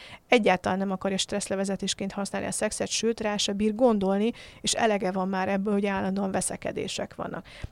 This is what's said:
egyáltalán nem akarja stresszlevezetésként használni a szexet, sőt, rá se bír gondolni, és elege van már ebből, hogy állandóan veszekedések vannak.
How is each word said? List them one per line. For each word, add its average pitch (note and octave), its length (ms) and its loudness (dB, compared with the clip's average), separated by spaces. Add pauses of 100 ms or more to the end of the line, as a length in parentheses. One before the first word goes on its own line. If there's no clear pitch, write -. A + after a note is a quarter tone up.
(280)
egyáltalán G3 500 4
nem G3 120 -2
akarja F#3+ 260 -2
stresszlevezetésként G3 960 -2
használni G3 340 -4
a F#3+ 60 -4
szexet, G#3+ 360 -2
sőt, A3+ 320 0
rá G#3 160 -2
se G3+ 160 0
bír G#3 220 2
gondolni, G#3 560 4 (300)
és - 120 -2
elege G3 400 2
van F#3+ 160 0
már F#3+ 200 0
ebből, G3+ 240 0
hogy G3+ 140 2
állandóan F#3+ 440 0
veszekedések - 840 -4
vannak. - 320 -8 (260)